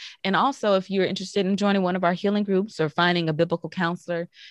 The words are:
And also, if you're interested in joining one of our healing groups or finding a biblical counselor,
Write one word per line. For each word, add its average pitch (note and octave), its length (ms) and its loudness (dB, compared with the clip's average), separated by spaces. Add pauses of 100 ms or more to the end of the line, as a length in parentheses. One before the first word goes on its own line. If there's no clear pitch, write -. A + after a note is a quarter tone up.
(240)
And F#3+ 120 0
also, G#3+ 400 2
if F#3+ 140 -2
you're F#3+ 160 2
interested G3 400 -2
in G3 120 0
joining G3 240 2
one F3+ 140 0
of F#3 80 -4
our F3 100 4
healing G#3 300 0
groups G3 360 -2
or D#3 100 0
finding F3 400 2
a D#3+ 40 2
biblical E3+ 360 -2
counselor, F3 600 -4 (220)